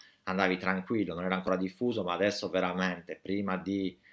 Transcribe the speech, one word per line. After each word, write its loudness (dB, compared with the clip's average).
andavi 2
tranquillo, 0
non -4
era 2
ancora 2
diffuso, -2
ma -2
adesso 2
veramente, 0
prima -2
di -2